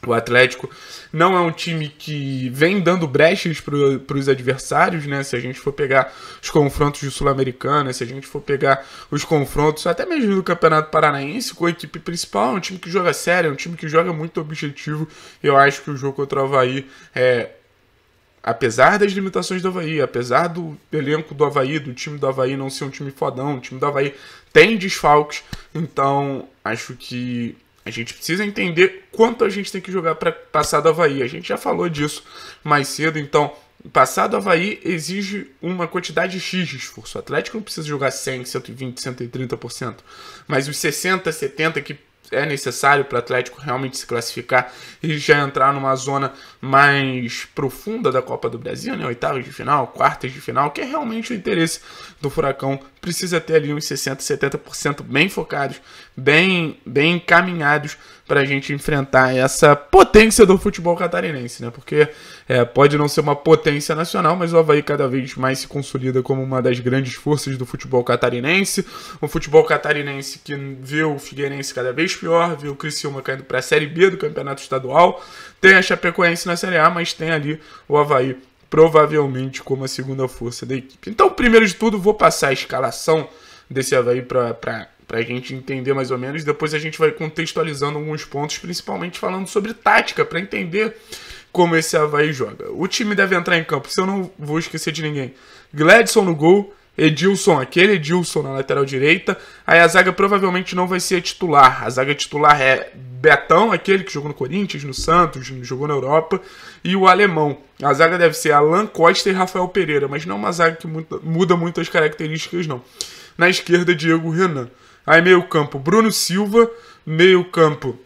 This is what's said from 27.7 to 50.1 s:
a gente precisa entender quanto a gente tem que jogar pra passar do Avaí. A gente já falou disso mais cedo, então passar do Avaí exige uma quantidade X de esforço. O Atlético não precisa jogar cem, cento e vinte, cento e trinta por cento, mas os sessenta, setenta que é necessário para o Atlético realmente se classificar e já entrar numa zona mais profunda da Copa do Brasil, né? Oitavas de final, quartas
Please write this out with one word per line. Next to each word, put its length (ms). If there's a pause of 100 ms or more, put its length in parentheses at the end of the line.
a 60
gente 240
precisa 300
entender 680
quanto 320
a 40
gente 220
tem 80
que 100
jogar 260
pra 140
passar 520
do 80
Avaí. 340
A 40
gente 200
já 80
falou 320
disso 340 (400)
mais 280
cedo, 280
então 360 (400)
passar 340
do 80
Avaí 480
exige 680 (100)
uma 260
quantidade 500
X 300
de 80
esforço. 420
O 40
Atlético 340
não 80
precisa 240
jogar 240
cem, 320
cento 240
e 60
vinte, 260
cento 240
e 60
trinta 260
por 160
cento, 320 (420)
mas 220
os 80
sessenta, 560
setenta 480
que 180 (320)
é 160
necessário 600
para 100
o 40
Atlético 420
realmente 360
se 80
classificar 680 (280)
e 160
já 220
entrar 340
numa 220
zona 380 (260)
mais 960
profunda 560
da 100
Copa 280
do 100
Brasil, 380
né? 80
Oitavas 400
de 80
final, 340
quartas 460